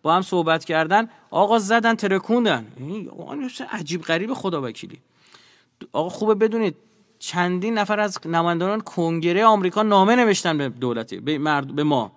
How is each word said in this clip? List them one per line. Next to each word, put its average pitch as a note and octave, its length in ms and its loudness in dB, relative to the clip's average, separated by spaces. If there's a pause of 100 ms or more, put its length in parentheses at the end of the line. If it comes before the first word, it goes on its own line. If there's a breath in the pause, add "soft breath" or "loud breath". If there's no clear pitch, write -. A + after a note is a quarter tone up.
با D#3+ 120 4
هم F#3 80 4
صحبت D#3+ 420 0
کردن، F3 440 0 (220 soft breath)
آقا G#3 280 2
زدن A3+ 360 2
ترکوندن. G3 720 0 (140)
یعنی F3 280 -10
آقا - 240 -14
این C#4 160 -8
چه B3 160 -12
عجیب E3+ 380 -8
غریب E3+ 320 -2
خدا E3 280 -4
وکیلی. - 380 -12 (920 soft breath)
آقا D#3+ 160 -2
خوبه G#3+ 260 0
بدونید G#3+ 420 0 (420)
چندین F3+ 600 -2
نفر G#3 220 0
از G#3 260 -2
نمایندگان E3+ 540 0
کنگره E3+ 640 0
آمریکا G#3 380 4
نامه G#3 340 6
نوشتن F#3+ 420 2
به C#3 100 0
دولت، A#2 460 -4
به C3+ 240 -4
مرد-، C#3+ 360 -2
به D3 100 0
ما B2+ 320 0